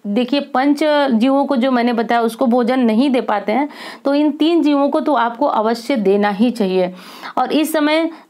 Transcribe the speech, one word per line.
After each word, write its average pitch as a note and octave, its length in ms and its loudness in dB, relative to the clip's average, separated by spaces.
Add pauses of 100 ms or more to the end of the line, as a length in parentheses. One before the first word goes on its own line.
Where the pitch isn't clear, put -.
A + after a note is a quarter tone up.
देखिए, B3 320 -2
पंच C#4+ 400 0 (340)
जीवों C4+ 320 2
को C#4 100 -2
जो C4 160 0
मैंने A#3+ 220 2
बताया A#3 280 0
उसको A3+ 240 -2
भोजन B3 340 2
नहीं A#3 300 2
दे B3 120 0
पाते G#3 300 -2
हैं, C#4 180 0 (360)
तो C#4 80 2
इन D4 180 2
तीन D#4 300 2
जीवों C#4+ 280 2
को D4+ 100 0
तो D4 140 0
आपको A#3 320 0
अवश्य A#3 500 -2
देना G3+ 340 2
ही G#3+ 220 0
चाहिए। F#3 420 -2 (440)
और B3 140 0
इस D4+ 220 0
समय D#4 360 0 (200)